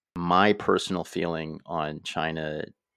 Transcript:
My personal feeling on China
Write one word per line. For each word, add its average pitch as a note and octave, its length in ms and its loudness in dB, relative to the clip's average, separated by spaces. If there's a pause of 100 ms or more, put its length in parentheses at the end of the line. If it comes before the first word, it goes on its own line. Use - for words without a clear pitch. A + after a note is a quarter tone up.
(160)
My F2+ 360 6
personal F#2 520 0
feeling D#2+ 600 -4
on D2+ 400 -4
China D#2 600 -4 (300)